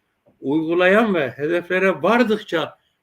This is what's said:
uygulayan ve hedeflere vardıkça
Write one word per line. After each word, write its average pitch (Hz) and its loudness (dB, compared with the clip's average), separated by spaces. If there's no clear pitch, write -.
uygulayan 180 2
ve 139 -2
hedeflere 175 -2
vardıkça 208 -2